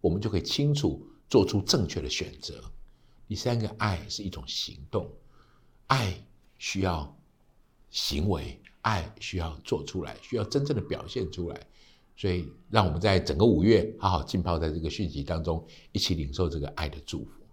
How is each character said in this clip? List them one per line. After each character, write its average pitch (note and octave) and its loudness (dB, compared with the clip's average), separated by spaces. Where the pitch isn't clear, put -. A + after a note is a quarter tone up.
我 F2+ 4
们 F#2 0
就 A2 -2
可 G2 0
以 E2 2
清 D3 2
楚 G2 0
做 - 8
出 G2+ 2
正 G#2 2
确 - -4
的 C2 -6
选 - -4
择。 - -12
第 G#2 -6
三 A#2+ 0
个， G#2+ 0
爱 G2+ 0
是 - -6
一 F#2+ -4
种 - -10
行 - -8
动， - -2
爱 A#2 2
需 - -4
要 D#2+ -2
行 - -2
为， E2 -2
爱 F2+ -2
需 - -6
要 D#2+ -4
做 - -2
出 F2+ -6
来， - -12
需 - -8
要 A2 0
真 C#3+ -2
正 C#3+ -2
的 G#2 -2
表 - -8
现 G2 -6
出 E2+ -6
来。 - -12
所 G2 -2
以 F2+ -2
让 G#2+ 6
我 D#2+ 2
们 E2 -2
在 F#2+ 6
整 D2 0
个 G2+ 8
五 F2 6
月 G#2+ 6
好 G2 2
好 E2+ 2
浸 F2+ -2
泡 E2+ 2
在 D#2+ 0
这 D#2+ -4
个 D#2+ -2
讯 F2 -4
息 C#2+ -6
当 E2 -2
中， D#2+ -2
一 G2 0
起 - 2
领 C#2+ -4
受 F2 2
这 D#2 -4
个 C#2 -4
爱 D#2 -4
的 D2 -10
祝 C#2+ -8
福。 - -14